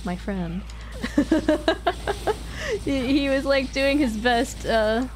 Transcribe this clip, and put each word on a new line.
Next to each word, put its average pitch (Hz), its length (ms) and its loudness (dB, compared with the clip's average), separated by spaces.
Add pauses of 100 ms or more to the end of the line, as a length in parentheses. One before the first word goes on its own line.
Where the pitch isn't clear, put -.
my 180 100 -2
friend. 180 500 -4
<laughs> - 2250 -2
He, 269 340 2
he 277 100 2
was, 269 160 2
like, 269 260 2
doing 277 280 2
his 240 180 2
best, 240 480 0
uh 220 400 2 (100)